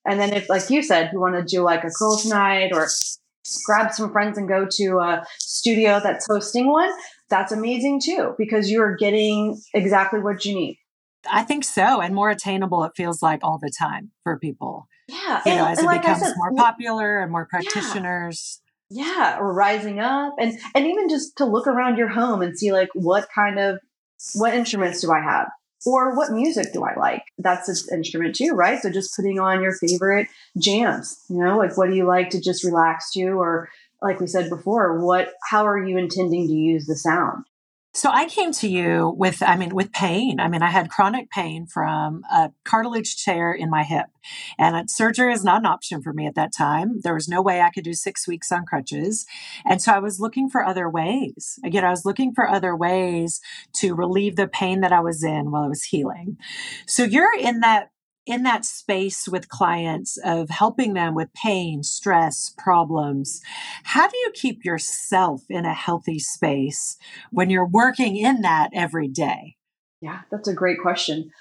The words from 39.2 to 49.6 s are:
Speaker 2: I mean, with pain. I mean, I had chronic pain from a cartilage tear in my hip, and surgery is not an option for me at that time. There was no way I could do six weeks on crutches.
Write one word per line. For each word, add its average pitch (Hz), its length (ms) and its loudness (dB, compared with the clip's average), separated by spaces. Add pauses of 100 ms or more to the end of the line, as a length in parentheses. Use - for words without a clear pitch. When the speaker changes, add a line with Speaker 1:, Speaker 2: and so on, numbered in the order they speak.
Speaker 2:
I 175 160 4
mean, 180 160 -2
with 190 200 -2
pain. 190 480 0
I 170 80 0
mean, 170 140 0
I 170 100 4
had 175 180 2
chronic 220 400 2
pain 165 340 -6
from 156 640 -4
a 160 220 2 (140)
cartilage 226 600 -2
tear 170 280 2
in 170 180 -4
my 156 140 2
hip, 147 220 -2 (520)
and 165 320 0
surgery 240 420 2
is 202 120 -2
not 202 160 6
an 220 60 0
option 165 360 -2
for 151 100 -8
me 151 140 -6
at 147 80 -6
that 156 180 -2
time. 165 500 -2
There 170 120 -2
was 156 140 -4
no 175 120 0
way 185 200 2
I 175 100 6
could 175 140 -8
do 165 100 -6
six - 320 -6
weeks 170 240 -6
on 180 160 -2
crutches. 151 600 -4 (380)